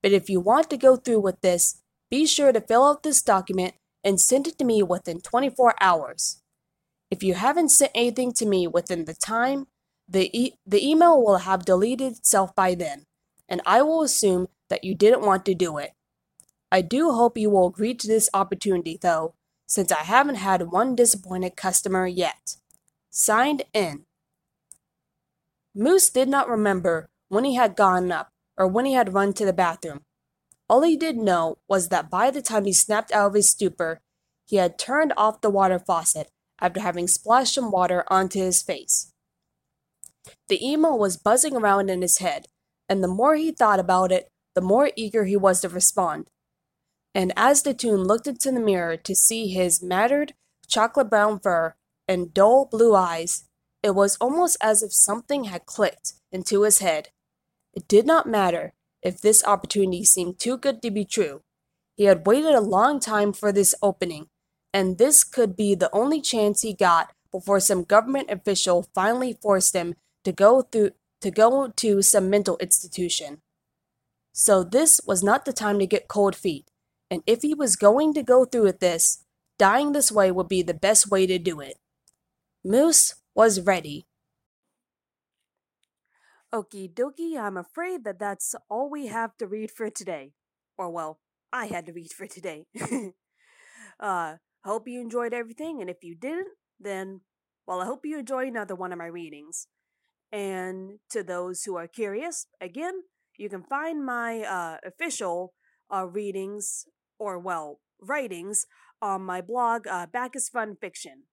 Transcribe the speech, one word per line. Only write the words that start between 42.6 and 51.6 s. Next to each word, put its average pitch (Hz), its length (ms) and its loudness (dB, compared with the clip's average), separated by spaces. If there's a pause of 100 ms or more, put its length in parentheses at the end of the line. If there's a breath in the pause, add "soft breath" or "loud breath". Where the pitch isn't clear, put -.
and 196 160 0
the 180 40 0
more 247 280 2
he 320 160 -2
thought 208 260 2
about 185 320 2
it, 185 160 0 (300)
the 180 60 0
more 233 340 2
eager 214 300 -2
he 202 100 0
was 190 240 4
to 190 80 -6
respond. 170 600 -2 (840)
And 185 220 0
as 269 240 4
the 277 140 -2
toon 202 300 0
looked 220 220 0
into 269 240 -4
the 254 80 -2
mirror 180 380 0
to 196 180 -8
see 226 340 0
his 185 340 0
matted 233 500 0 (340)
chocolate 233 440 0
brown 208 300 2
fur 165 340 0 (340)